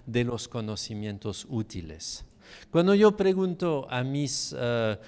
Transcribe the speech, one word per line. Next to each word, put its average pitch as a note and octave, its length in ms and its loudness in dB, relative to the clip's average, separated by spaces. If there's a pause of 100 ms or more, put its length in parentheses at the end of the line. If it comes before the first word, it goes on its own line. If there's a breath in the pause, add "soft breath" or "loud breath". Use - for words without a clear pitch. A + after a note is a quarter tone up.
de A#2+ 200 0
los A#2+ 220 -4
conocimientos G#2+ 1000 -8
útiles. F2 800 -8 (440 loud breath)
Cuando F3 240 4
yo G#3 220 8
pregunto F#3 720 0
a B2+ 160 -2
mis, C3+ 500 -4
eh, A#2 540 0